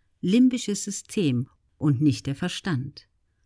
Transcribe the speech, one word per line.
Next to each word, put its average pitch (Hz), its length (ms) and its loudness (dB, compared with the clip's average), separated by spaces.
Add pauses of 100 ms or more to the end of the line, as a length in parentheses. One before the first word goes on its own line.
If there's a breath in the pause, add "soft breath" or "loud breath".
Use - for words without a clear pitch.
(200)
limbisches 233 640 2
System 143 640 -2 (300)
und 139 220 2
nicht 147 260 2
der 139 100 -4
Verstand, 147 720 -6 (380)